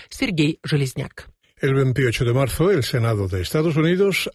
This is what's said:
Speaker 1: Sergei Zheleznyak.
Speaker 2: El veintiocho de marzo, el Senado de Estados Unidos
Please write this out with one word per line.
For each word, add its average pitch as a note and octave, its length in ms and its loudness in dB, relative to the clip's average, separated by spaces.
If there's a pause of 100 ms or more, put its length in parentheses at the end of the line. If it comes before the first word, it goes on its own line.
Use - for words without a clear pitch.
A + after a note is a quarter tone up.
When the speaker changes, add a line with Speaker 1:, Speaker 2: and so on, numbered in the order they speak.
Speaker 1:
Sergei D#3+ 560 -2
Zheleznyak. C3+ 640 -4 (280)
Speaker 2:
El C3+ 160 0
veintiocho C3 500 2
de A#2+ 100 2
marzo, C#3 380 2
el C#3+ 120 2
Senado A2+ 440 0
de F#2 140 -2
Estados D#3 340 0
Unidos F3+ 600 2